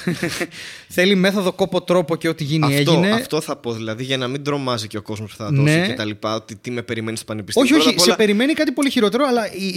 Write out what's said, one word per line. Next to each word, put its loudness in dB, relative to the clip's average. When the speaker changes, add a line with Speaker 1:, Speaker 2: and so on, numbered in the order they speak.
Speaker 1:
<laughs> -10
Θέλει 4
μέθοδο, 2
κόπο, 0
τρόπο 2
και -2
ό,τι -2
γίνει 2
Speaker 2:
Αυτό, 4
Speaker 1:
έγινε. 4
Speaker 2:
αυτό 0
θα -6
πω, -6
δηλαδή, -6
για -2
να -2
μην -6
τρομάζει -2
και -8
ο -6
κόσμος -8
που -20
θα -10
δώσει 4
Speaker 1:
Ναι. 2
Speaker 2:
και -2
τα -4
λοιπά, -4
ότι -8
τι -12
με -6
περιμένει -6
στο -12
πανεπιστήμιο. 0
Speaker 1:
Όχι, -
Speaker 2:
Πρώτα 4
Speaker 1:
όχι, -2
Speaker 2:
απ' 4
όλα 4
Speaker 1:
σε 2
περιμένει 2
κάτι 0
πολύ 0
χειρότερο, 2
αλλά 0
η, -6